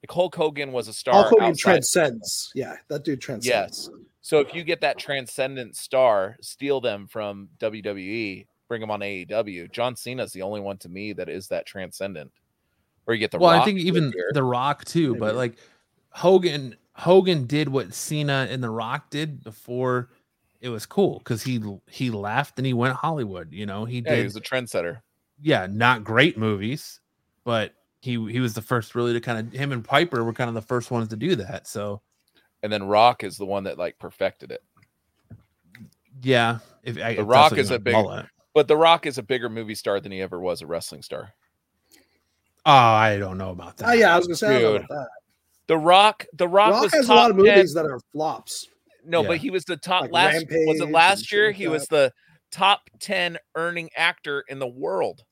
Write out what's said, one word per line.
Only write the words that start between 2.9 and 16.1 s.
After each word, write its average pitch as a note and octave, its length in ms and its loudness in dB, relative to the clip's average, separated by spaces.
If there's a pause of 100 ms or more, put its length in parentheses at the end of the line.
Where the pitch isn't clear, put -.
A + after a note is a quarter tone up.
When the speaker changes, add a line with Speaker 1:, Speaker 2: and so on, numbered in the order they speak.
Speaker 2:
dude C#3 180 -6
transcends. A2+ 640 -4
Speaker 1:
Yes. - 20 -16 (320)
So D#3 180 2
if C#3 140 -2
you E3+ 100 -10
get E3 180 -4
that C#3+ 160 -2
transcendent C3+ 800 -8
star, A#2 680 2
steal C3+ 400 -4
them G2+ 260 -6
from G2+ 420 -10 (100)
W G#2+ 220 -6
W G2 300 -8
E, G2+ 360 -8 (200)
bring A#2 140 -8
'em G#2+ 100 -8
on G2+ 100 -6
A G2+ 180 -8
E F2+ 60 -14
W. G#2 420 -6
John A#2+ 280 -6
Cena's B2 380 -10
the F2+ 80 -12
only G#2 180 -8
one G2 200 -10
to F2 100 -20
me G2+ 240 -12
that F2+ 160 -10
is F2+ 200 -12
that F2 160 -6
transcendent. F#2 680 -12 (760)
Or A#2 60 0
you A2+ 60 -2
get G#2+ 120 -2
The - 80 -4
Speaker 3:
Well, F3+ 100 8
I - 80 6
Speaker 1:
Rock A#2+ 80 4
Speaker 3:
think G3 140 0
even E3+ 280 0
Speaker 1:
this A2 80 -6
year. F2+ 180 -6
Speaker 3:
The C3+ 100 0
Rock B2+ 420 -2
too, D3 300 0
but, G#2+ 120 -4
Speaker 2:
Maybe. G#2+ 100 -2
Speaker 3:
like, B2 200 -4 (540)